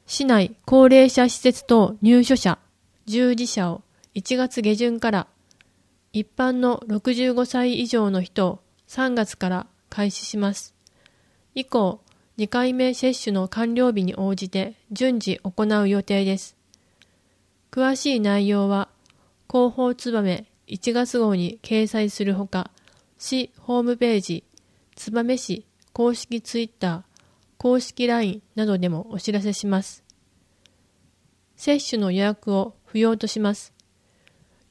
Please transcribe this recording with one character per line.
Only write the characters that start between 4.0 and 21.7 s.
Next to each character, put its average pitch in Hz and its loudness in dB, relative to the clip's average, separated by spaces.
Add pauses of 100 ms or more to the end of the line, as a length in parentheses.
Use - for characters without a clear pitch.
一 254 -4
月 254 -2
下 214 2
旬 233 -2
か 233 0
ら、 190 -2 (840)
一 214 -4 (100)
般 254 0
の 247 0
六 214 -2
十 247 0
五 247 0
歳 247 -2
以 240 -4
上 220 0
の 185 0
人 180 -2
を 180 -6 (260)
三 262 -4
月 214 -4
か 185 -4
ら 180 -6 (220)
開 202 -4
始 - -12
し - -10
ま 202 -2
す。 - -16 (800)
以 262 -4
降、 202 0 (360)
二 214 -2
回 254 0
目 254 0
接 254 0
種 220 -4
の 190 0
完 233 -4
了 247 2
日 202 0
に 180 -2
応 190 -2
じ 190 -8
て 196 -6 (160)
順 247 0
次 190 -4
行 202 -4
う 208 2
予 196 0
定 196 0
で 190 0
す。 - -18 (1120)
詳 262 0
し 262 0
い - 0
内 202 2
容 202 2
は、 196 -2 (600)
広 247 2
報 247 0
つ 240 -8
ば 220 0
め 196 -2 (200)
一 220 -4
月 240 0
号 214 2
に 180 -4
掲 220 0